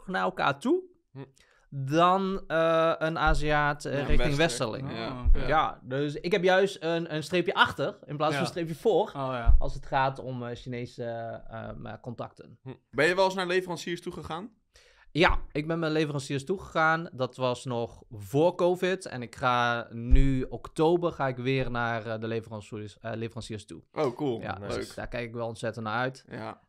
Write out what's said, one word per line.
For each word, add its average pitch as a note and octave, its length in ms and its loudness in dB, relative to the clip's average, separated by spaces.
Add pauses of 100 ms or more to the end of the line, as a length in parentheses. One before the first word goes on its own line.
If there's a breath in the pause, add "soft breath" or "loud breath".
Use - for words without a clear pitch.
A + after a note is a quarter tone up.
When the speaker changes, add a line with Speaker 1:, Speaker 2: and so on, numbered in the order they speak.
Speaker 1:
naar F#3 160 -2
elkaar D3 360 0
toe E4+ 240 0 (300)
Speaker 2:
Hm. C3+ 80 -18 (500 soft breath)
Speaker 1:
dan, F3 760 2
eh, E3 520 2
een D#3+ 200 -2
Aziat, D3 680 2
eh, C3+ 80 -6
Speaker 3:
Ja, C3+ 60 -2
een C#3+ 80 -2
Speaker 1:
richting C#3 300 6
Speaker 3:
Wester. D3 340 0
Speaker 1:
Westerling. A2+ 280 -8
Speaker 3:
Ja. A2+ 100 -6
Speaker 4:
Ah, B2 180 -4
oké. C3 200 8
Speaker 1:
Ja, C#3+ 360 2
dus C#3+ 320 -4
ik F3 180 -2
heb G3+ 120 2
juist F#3+ 380 4
een, E3 320 -2
een D3+ 80 -4
streepje F3+ 320 0
achter D#3+ 520 0
in D3 100 -10
plaats D3+ 180 2
van C#3 80 0
Speaker 4:
Ja. - 40 0
Speaker 1:
een - 0 -
streepje E3 280 -6
voor G3+ 320 2
Speaker 4:
Oh, - 80 -14
ja. B2+ 440 6
Speaker 1:
als - 160 4
het C#3 120 -10
gaat C3+ 320 0
om, B2 280 -8
eh, A#2+ 100 -8
Chinese, B2 480 -10
eh, A2+ 540 -10 (100)
ehm, A2 180 -12
eh, A2 140 -12
contacten. - 640 -14
Speaker 2:
Hm. C3 80 -16 (200)
Speaker 3:
Ben C3+ 160 2
je F3+ 80 2
wel F#3+ 100 4
eens F#3 100 2
naar F#3+ 120 -2
leveranciers F3 540 -2
toegegaan? F3 500 -10 (600 soft breath)
Speaker 1:
Ja, D#3+ 280 4 (140)
ik D3+ 140 -4
ben E3 120 -2
naar D#3+ 120 -2
leveranciers C#3+ 540 -2
toegegaan. D#3+ 680 0
Dat B2 240 -6
was B2 280 -2
nog A#2+ 460 -6
voor C3+ 440 2
covid. F#3 520 0
En B2 160 -8
ik A#2 140 -12
ga A#2+ 540 2
nu C3 520 6
oktober D#3+ 680 0
ga C3+ 160 -2
ik B2+ 80 -4
weer B2+ 340 0
naar, A#2 360 -2
eh, A2 140 -6
de A2+ 60 -6
leveranciers, A2 720 -8
eh, A2+ 140 -8
leveranciers A2+ 520 -10
toe. E2 160 -16 (100)
Speaker 3:
Oh, C3+ 240 -2
cool. B2+ 240 -2
Speaker 1:
Ja, G#2 180 -8
Speaker 2:
Nice. G#2 200 -6
Speaker 1:
dus A2+ 160 -10
daar A2 140 -10
kijk A#2+ 200 -6
ik A2+ 60 -14
wel A#2 120 -6
ontzettend A2+ 400 -8
naar G#2+ 120 -4
uit. C3 320 -6
Speaker 3:
Ja. A2 380 -12